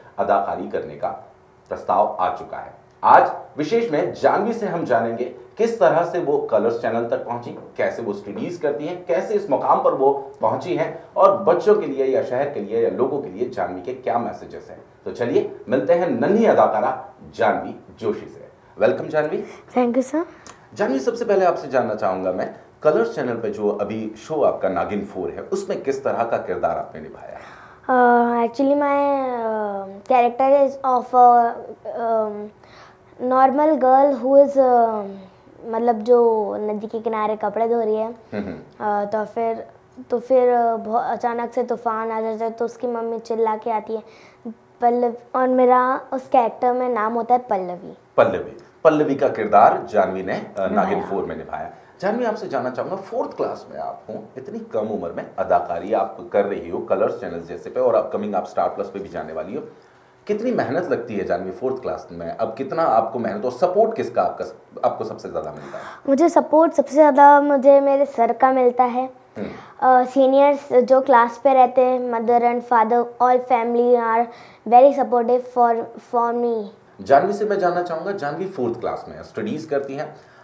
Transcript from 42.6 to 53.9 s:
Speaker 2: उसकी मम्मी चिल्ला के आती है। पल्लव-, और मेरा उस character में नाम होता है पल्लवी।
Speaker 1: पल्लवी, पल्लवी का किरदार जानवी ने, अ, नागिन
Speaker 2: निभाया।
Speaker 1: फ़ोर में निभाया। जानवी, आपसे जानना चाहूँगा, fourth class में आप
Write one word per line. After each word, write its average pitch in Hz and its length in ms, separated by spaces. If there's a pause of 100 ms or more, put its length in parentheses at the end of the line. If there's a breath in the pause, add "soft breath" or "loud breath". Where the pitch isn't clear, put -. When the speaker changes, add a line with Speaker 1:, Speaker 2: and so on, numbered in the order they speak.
Speaker 2:
उसकी 233 220
मम्मी 233 320
चिल्ला 220 380
के 220 140
आती 214 240
है। 214 80 (800 soft breath)
पल्लव-, 240 560
और 254 120
मेरा 254 520 (120)
उस 262 160
character 254 440
में 254 160
नाम 226 240
होता 233 220
है 254 60 (100)
पल्लवी। 180 460 (200)
Speaker 1:
पल्लवी, - 400 (280 loud breath)
पल्लवी 151 300
का 131 140
किरदार 107 600
जानवी 95 320
ने, 92 100
अ, 190 260
नागिन 95 360
Speaker 2:
निभाया। 92 160
Speaker 1:
फ़ोर 95 140
में 82 120
निभाया। 78 340 (300 loud breath)
जानवी, 233 240
आपसे 208 240
जानना 127 220
चाहूँगा, 135 260
fourth 226 400
class - 360
में 76 80
आप - 300